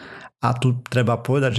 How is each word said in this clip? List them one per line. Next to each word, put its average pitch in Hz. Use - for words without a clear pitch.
A 120
tu 123
treba 120
povedať, 131